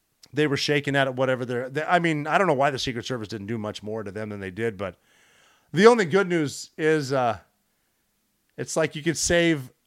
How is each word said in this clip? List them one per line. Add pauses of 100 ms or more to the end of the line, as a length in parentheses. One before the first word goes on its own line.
(320)
they
were
shaking
at
it,
whatever
they're,
they,
I
mean,
I
don't
know
why
the
Secret
Service
didn't
do
much
more
to
them
than
they
did,
but (800)
the
only
good
news
is,
uh, (1160)
it's
like
you
could
save, (160)